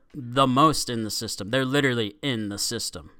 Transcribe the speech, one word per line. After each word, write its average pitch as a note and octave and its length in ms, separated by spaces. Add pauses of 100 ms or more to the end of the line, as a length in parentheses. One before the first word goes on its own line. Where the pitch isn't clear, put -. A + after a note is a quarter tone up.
(140)
the C3 320
most C3+ 460
in A2+ 120
the G#2 60
system. G2+ 400
They're C3 160
literally B2+ 560
in A2+ 280
the G2+ 100
system. - 500 (100)